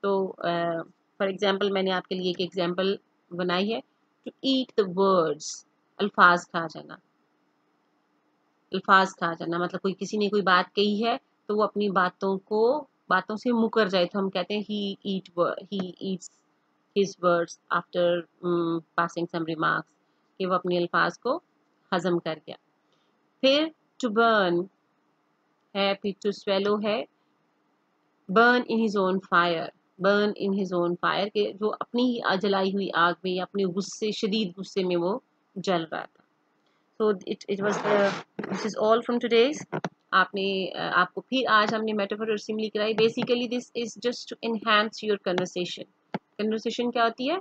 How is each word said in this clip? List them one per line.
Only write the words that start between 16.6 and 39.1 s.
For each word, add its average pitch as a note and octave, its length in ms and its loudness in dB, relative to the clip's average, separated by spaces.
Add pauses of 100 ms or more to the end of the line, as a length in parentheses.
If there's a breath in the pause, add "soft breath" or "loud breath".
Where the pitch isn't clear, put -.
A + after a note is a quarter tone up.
his G3 100 4
words F3 520 0 (160)
after, F3 440 0
um, E3+ 600 -2 (200)
passing E3+ 240 -2
some E3+ 200 -6
remarks, D#3 460 -4 (480)
कि F#3+ 80 -4
वो F3+ 80 0
अपने F3+ 220 0
अल्फाज E3+ 400 0
को C#4+ 260 -4 (520)
हजम F3 240 0
कर D#3+ 160 -6
गया। - 220 -16 (840)
फिर D4 320 4 (320)
to A#3+ 60 0
burn G3+ 580 4 (1080)
है, G3 180 2
फिर G3 200 -4 (120)
to G3+ 60 0
swallow G3+ 520 0
है, A3+ 220 -2 (1200)
burn A#3+ 300 6
in A3+ 200 -2
his G#3 240 0
own F#3 160 0 (140)
fire, E3+ 340 2 (320)
burn G3+ 300 4
in G3 240 -4
his F#3 260 -2
own F3 100 0
fire, F3 420 -2
कि G#3 200 0
जो G3+ 160 -4
अपनी A#3+ 440 0
ही A#3 60 -2
आ-, - 180 0
जलाई G3 340 0
हुई G3 180 -2
आग F3 260 2 (100)
में F#3 80 -2
या F3+ 120 -2
अपने G3 200 -4
गुस्से, F#3+ 480 -4
शदीद G#3+ 440 -2
गुस्से F#3+ 280 -4
में F3+ 120 0
वो F3+ 260 -2 (360)
जल F3 240 -2 (100)
रहा E3 100 -6
था। - 200 -20 (800)
So G#3+ 100 2
it, F#3+ 260 -6 (120)
it G3+ 100 -4
was G#3 180 0
the, G3+ 340 2 (260)
this - 220 -6
is G#3 120 -4 (120)
all A3+ 160 4
from A#3+ 200 -2